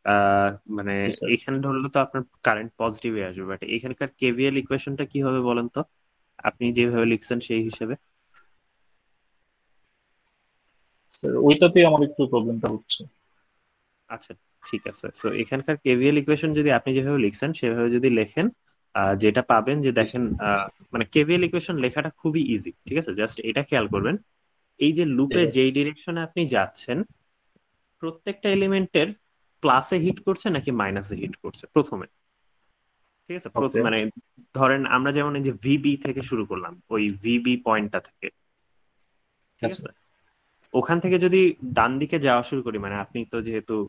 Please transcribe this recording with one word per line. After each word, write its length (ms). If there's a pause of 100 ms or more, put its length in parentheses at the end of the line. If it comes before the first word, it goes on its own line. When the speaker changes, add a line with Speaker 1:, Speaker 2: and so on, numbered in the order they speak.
Speaker 1:
আহ, 680
মানে 340
Speaker 2:
জি, 60
sir। 180
Speaker 1:
এখানে 280
ধরলে 300
তো 120
আপনার 220 (200)
current 360
পজিটিভে 460
আসবে, 200
but 220
এখানকার 420 (100)
কেভিএল 380
ইকুয়েশনটা 480
কি 180
হবে 180
বলেন 280
তো? 160 (540)
আপনি 340
যেভাবে 340
লিখছেন 340
সেই 220
হিসেবে। 320 (3250)
Speaker 2:
Sir, 240
ওইটাতেই 480
আমার 180
একটু 240
প্রবলেমটা 420
হচ্ছে। 360 (1040)
Speaker 1:
আচ্ছা, 260 (360)
ঠিক 160
আছে। 220
So 240
এখানকার 440
KVL 420
equation 340
যদি 180
আপনি 240
যেভাবে 240
লিখছেন 340
সেভাবে 380
যদি 200
লেখেন, 380 (460)
আহ, 200
যেটা 280
পাবেন 380
যে 80
Speaker 2:
জি, 40
Speaker 1:
দেখেন, 420
Speaker 2:
স্যার। 140
Speaker 1:
আহ, 200 (240)
মানে 120
KVL 400
equation 320
লেখাটা 340
খুবই 440
easy, 180 (140)
ঠিক 120
আছে? 120
Just 320
এটা 200
খেয়াল 260
করবেন, 280 (640)
এই 140
যে 120
লুপে 300
Speaker 2:
জি, 60
স্যার। 120
Speaker 1:
যেই 200
ডিরেকশনে 480
আপনি 260
যাচ্ছেন 560 (960)
প্রত্যেকটা 500
এলিমেন্টের 600 (520)
প্লাসে 360
হিট 240
করছে 300
নাকি 200
মাইনাসে 460
হিট 200
করছে 300
প্রথমে, 400 (1200)
ঠিক 100
আছে? 120
প্রথ-, 160
Speaker 2:
ওকে। 180
Speaker 1:
মানে 280 (440)
ধরেন 320
আমরা 260
যেমন 240
এই 60
যে 100
ভিবি 440
থেকে 260
শুরু 240
করলাম, 440
ওই 200
ভিবি 460
পয়েন্টটা 440
থেকে, 280
ঠিক 1400
Speaker 2:
আচ্ছা। 180
Speaker 1:
আছে? 200 (720)
ওখান 280
থেকে 180
যদি 360 (100)
ডান 340
দিকে 200
যাওয়া 240
শুরু 200
করি, 160
মানে 160
আপনি 300
তো 180
যেহেতু 460